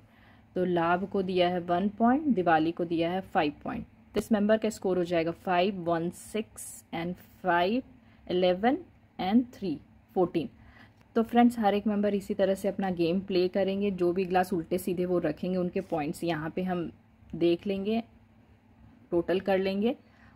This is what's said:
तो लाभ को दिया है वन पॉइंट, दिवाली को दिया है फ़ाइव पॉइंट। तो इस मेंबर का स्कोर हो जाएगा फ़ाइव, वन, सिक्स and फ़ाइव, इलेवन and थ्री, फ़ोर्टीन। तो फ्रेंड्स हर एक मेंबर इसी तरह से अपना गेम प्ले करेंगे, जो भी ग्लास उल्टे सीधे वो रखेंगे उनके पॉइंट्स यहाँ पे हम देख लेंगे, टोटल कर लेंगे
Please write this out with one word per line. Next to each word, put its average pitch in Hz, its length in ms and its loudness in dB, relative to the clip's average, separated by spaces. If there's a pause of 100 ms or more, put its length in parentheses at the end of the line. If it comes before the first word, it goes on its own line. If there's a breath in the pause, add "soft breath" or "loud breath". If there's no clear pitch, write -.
(560 soft breath)
तो 180 80 2
लाभ 180 460 0
को 196 120 -2
दिया 180 260 2
है 180 120 -2
वन 175 280 0
पॉइंट, 247 460 2
दिवाली 170 380 4
को 175 120 -4
दिया 165 260 0
है 185 100 -2
फ़ाइव 165 320 0 (120)
पॉइंट। 143 220 -8 (280)
तो 208 60 0
इस - 120 -4
मेंबर 208 240 4
का 220 140 -2
स्कोर 185 280 -2
हो 180 60 0
जाएगा 165 260 0
फ़ाइव, 185 540 0
वन, 170 260 0
सिक्स - 760 -12 (100)
and 170 200 -6 (280)
फ़ाइव, 185 400 2 (440 soft breath)
इलेवन 185 500 2 (420)
and 214 260 2 (100)
थ्री, 175 200 -4 (420)
फ़ोर्टीन। 170 320 0 (680 loud breath)
तो 226 60 4
फ्रेंड्स 233 360 4
हर 202 160 4
एक 202 120 -2
मेंबर 208 280 2
इसी 202 200 -4
तरह 196 200 2
से 196 140 -2
अपना 190 240 -2
गेम 170 280 0
प्ले 185 280 2
करेंगे, 196 420 0
जो 175 220 0
भी 190 120 -2
ग्लास 180 280 0
उल्टे 170 260 -2
सीधे 180 280 -2
वो 180 120 0
रखेंगे 170 380 -2
उनके 180 260 -2
पॉइंट्स 160 420 -6
यहाँ 160 260 -4
पे 185 120 -6
हम 175 280 -4 (440)
देख 170 320 0
लेंगे, 202 360 -2 (1080)
टोटल 175 300 0
कर 190 180 2
लेंगे 202 380 0 (400 soft breath)